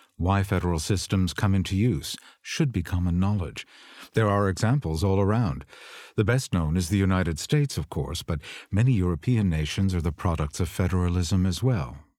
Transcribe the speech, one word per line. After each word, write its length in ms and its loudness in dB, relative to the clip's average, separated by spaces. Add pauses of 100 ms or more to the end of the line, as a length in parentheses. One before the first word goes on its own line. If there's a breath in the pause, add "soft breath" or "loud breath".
(160 loud breath)
why 280 2
federal 340 0
systems 560 0
come 220 0
into 200 0
use, 400 0 (240 loud breath)
should 320 -2
be 120 -2
common 340 0
knowledge. 480 -2 (480 loud breath)
There 140 4
are 200 4
examples 540 0
all 180 2
around. 440 0 (520 loud breath)
The 80 2
best 280 0
known 240 2
is 120 0
the 100 2
United 420 2
States, 360 0
of 140 -6
course, 320 -6
but 180 -4 (300 loud breath)
many 220 4
European 580 2
nations 420 0
are 80 0
the 120 0
products 480 -2
of 80 0
federalism 800 0
as 180 -2
well. 340 -2 (200)